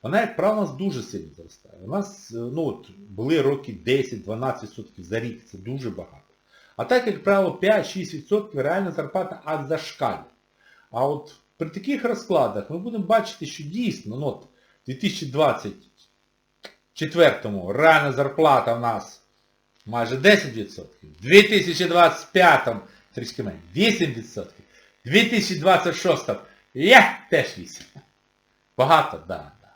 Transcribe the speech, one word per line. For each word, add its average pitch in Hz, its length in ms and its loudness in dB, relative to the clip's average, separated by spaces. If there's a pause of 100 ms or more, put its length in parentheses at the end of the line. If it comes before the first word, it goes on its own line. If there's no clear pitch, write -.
Вона, 147 180 0
як - 140 -6
правило, 214 260 0
у 190 40 0
нас 135 120 -12
дуже 151 240 -4
сильно 80 320 -14
зростає. - 500 -20
У 107 60 -14
нас, 196 420 -8
е, 113 60 -10
ну, 135 280 -6
от, - 240 -8 (200)
були 131 320 0
роки 135 320 -2
десять-дванадцять 117 920 -4
відсотків 101 420 -18
за 104 140 -6
рік, 117 260 -12
це - 120 -20
дуже 120 320 -10
багато. 90 340 -16 (520)
А - 100 -6
так, 240 220 2
як - 160 -6
правило, 196 280 2
п'ять-шість 190 640 0
відсотків 156 480 -4
реальна 175 300 -2
зарплата 160 540 -6
аж 151 220 -6
зашкалює. 139 560 -4 (680)
А 123 160 0
от - 280 -6 (220)
при 156 120 -6
таких 240 360 -6
розкладах 175 640 0
ми 160 80 -8
будемо 214 260 -6
бачити, 220 420 -2
що - 180 -14
дійсно, 147 540 -6
ну, 147 80 -6
от, - 180 -6
в - 40 -20 (380)
дві 131 80 -8
тисячі 185 320 -6
двадцять 131 480 0 (1200)
четвертому 120 800 2
реальна 151 380 4
зарплата 139 640 2
в 117 60 -4
нас 117 420 -6 (680)
майже 117 300 -4
десять 160 360 4
відсотків, 98 560 -14 (120)
дві 185 220 8
тисячі 180 420 0
двадцять 170 460 4
п'ятому 143 480 4 (340)
трішки 120 300 -10
менше, 90 160 -10 (160)
вісім 180 360 2
відсотків, - 540 -12 (400)
дві 185 180 4
тисячі 202 360 0
двадцять 175 360 2
шостому - 440 -2 (340)
є 202 440 6 (120)
теж - 280 0
вісім. - 280 -18 (920)
Багато, 139 500 2
да, 90 240 -10 (100)
да. - 140 -20